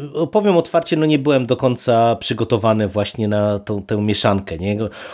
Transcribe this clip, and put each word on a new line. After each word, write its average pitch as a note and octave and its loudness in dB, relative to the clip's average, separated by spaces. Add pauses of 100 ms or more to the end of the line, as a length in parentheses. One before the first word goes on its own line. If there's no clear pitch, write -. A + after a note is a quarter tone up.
(320)
powiem G3+ 2
otwarcie, E3 0
no, D#3 2
nie D3+ 4
byłem C3+ 2
do B2 0
końca A#2 2
przygotowany A2 0
właśnie G#2 -2
na G#2 0
tą, G2+ -6
tę G#2 -2
mieszankę, G2+ 0
nie? G2+ -2 (360)